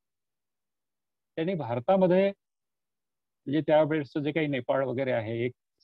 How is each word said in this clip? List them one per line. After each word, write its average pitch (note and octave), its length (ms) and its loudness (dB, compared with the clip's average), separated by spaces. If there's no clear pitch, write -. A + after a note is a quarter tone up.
त्यांनी E3+ 180 -4
भारतामध्ये F3+ 720 2
म्हणजे - 1400 -10
त्यावेळेसचं D3+ 560 2
जे D3 100 -2
काही D#3 160 -2
नेपाळ C3+ 380 -2
वगैरे B2+ 260 -2
आहे, A#2 320 -4
एक B2+ 80 -4